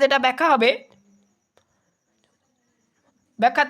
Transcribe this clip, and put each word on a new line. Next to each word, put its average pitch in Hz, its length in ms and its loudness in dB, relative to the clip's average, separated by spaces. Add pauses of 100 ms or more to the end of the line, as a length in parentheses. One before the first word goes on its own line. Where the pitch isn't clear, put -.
যেটা 277 220 2
ব্যাখ্যা 262 280 -2
হবে 240 180 2 (2750)
ব্যাখ্যা 254 320 0